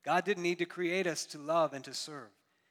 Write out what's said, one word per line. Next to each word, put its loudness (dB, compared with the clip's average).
God 4
didn't 2
need 2
to 0
create -2
us -2
to -12
love 2
and -8
to -10
serve. -8